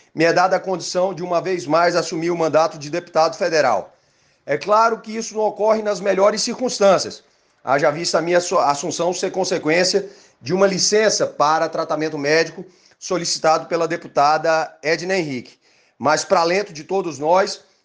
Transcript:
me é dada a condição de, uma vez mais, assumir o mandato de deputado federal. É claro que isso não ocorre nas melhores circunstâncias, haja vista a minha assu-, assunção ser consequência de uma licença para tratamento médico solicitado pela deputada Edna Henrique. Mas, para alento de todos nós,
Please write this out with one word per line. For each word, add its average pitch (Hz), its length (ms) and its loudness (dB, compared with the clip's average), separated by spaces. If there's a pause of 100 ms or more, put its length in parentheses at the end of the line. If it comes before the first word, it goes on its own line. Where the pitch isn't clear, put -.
(140)
me 156 100 2
é 165 80 6
dada 185 240 4
a - 20 -2
condição 185 540 -4
de, 165 100 -10
uma 175 200 -2
vez 170 240 -4
mais, 170 280 2
assumir 165 360 -2
o 175 60 -2
mandato 160 420 2
de 143 100 -12
deputado 165 480 0
federal. 143 580 0 (520)
É 143 100 -2
claro 214 440 2
que 214 140 -12
isso 226 200 -8
não 214 80 -4
ocorre 214 400 0
nas 202 180 -4
melhores 196 400 2
circunstâncias, 196 840 0 (400)
haja 143 280 2
vista 165 300 -2
a - 20 0
minha 175 160 2
assu-, 175 200 0
assunção 151 540 0
ser 180 200 -4
consequência 180 760 0 (320)
de 131 140 -4
uma 196 120 4
licença 196 600 0
para 156 420 0
tratamento 156 480 -4
médico 156 480 0 (340)
solicitado 165 680 -2
pela 165 200 -2
deputada 156 960 0
Edna 170 360 -2
Henrique. 139 400 -8 (400)
Mas, 151 260 2
para 185 160 2
alento 185 320 0
de 151 120 -16
todos 170 340 -6
nós, 175 500 0 (160)